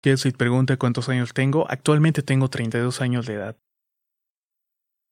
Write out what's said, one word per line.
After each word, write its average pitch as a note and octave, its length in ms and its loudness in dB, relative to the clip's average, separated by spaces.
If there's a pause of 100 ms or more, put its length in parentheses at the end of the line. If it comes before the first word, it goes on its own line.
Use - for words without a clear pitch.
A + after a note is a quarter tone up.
Que C3+ 160 4
si C3+ 140 0
pregunta B2+ 460 0
cuántos B2 320 -2
años B2 240 -4
tengo, C#3 360 0
actualmente D3+ 540 2
tengo C3+ 260 2
treinta A#2+ 280 -4
y A#2 40 0
dos B2 200 -2
años B2 240 -2
de A2 80 -8
edad. G#2 240 -8 (1500)